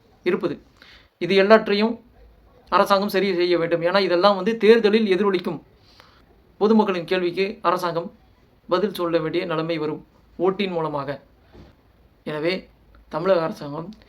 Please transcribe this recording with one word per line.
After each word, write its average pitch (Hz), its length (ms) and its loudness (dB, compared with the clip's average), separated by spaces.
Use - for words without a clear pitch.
இருப்பது. 180 400 -4
இது 175 160 -2
எல்லாற்றையும் 214 680 4
அரசாங்கம் 196 400 2
சரி 190 260 0
செய்ய 175 240 2
வேண்டும். 160 240 -2
ஏன்னா, 180 160 0
இதெல்லாம் 190 380 4
வந்து 202 200 -2
தேர்தலில் 214 600 4
எதிரொலிக்கும். 185 460 -2
பொதுமக்களின் 202 460 2
கேள்விக்கு 185 580 -2
அரசாங்கம் 170 500 -2
பதில் 185 260 0
சொல்ல 170 240 -2
வேண்டிய 160 260 -4
நிலைமை 165 340 -4
வரும் 151 280 -8
ஓட்டின் 190 340 -2
மூலமாக. 147 500 -6
எனவே, 156 440 -6
தமிழக 170 340 0
அரசாங்கம் 160 500 -10